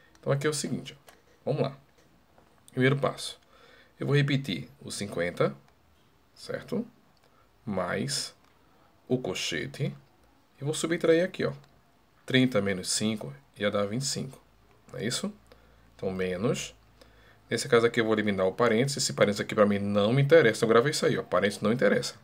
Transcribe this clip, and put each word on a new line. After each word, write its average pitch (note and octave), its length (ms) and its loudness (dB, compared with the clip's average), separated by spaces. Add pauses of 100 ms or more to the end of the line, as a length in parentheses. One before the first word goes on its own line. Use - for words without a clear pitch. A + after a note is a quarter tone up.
(200)
Então, C#3 120 -2
aqui C#3+ 140 -2
é D3+ 40 2
o D3 40 -2
seguinte, - 420 -6
ó. - 160 -20 (340)
Vamos D3 160 -2
lá. - 140 -4 (920)
Primeiro C3+ 260 2
passo. - 440 -6 (580)
Eu C#3 80 -6
vou C3+ 80 2
repetir C#3+ 540 0 (120)
o F2+ 120 -14
cinquenta, G2+ 600 -2 (800)
certo? - 540 -8 (760)
Mais G2 720 -6 (720)
o B2 120 0
colchete. - 760 -6 (640)
E C3+ 40 -10
vou D3+ 100 -4
subtrair E3 480 2
aqui, - 220 -4
ó. C#3 80 -4 (720)
Trinta B2+ 340 4
menos F#2+ 300 -4
cinco G#2+ 420 -2 (240)
ia G2+ 140 0
dar G2+ 160 0
vinte A#2 160 -4
e C#3 40 -6
cinco, - 360 -8 (500)
não F2+ 60 -12
é F#2 60 -6
isso? G3 280 -4 (600)
Então, G2 160 -6
menos. F#2 640 -4 (720)
Nesse A#2 200 -2
caso A#2 180 6
aqui A#2 140 2
eu A2 40 2
vou A2 100 2
eliminar G2 340 2
o F#2+ 40 0
parênteses. A#2+ 440 2
Esse - 160 -4
parênteses G#2 300 2
aqui G#2 120 -6
pra G#2 100 6
mim G2+ 140 4
não G2+ 340 0
me C#3 80 4
interessa. C#3+ 380 6
Então, A2 120 2
grava A#2 200 6
isso D#3+ 160 -2
aí, C#3+ 100 2
ó. - 60 -4
Parênteses G2 400 0
não G#2 100 2
interessa. G#2 520 0